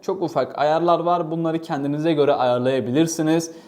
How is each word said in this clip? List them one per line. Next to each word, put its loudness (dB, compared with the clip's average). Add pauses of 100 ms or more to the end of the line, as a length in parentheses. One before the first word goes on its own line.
Çok -6
ufak -2
ayarlar 2
var. -2
Bunları -2
kendinize -2
göre 4
ayarlayabilirsiniz. 0 (160)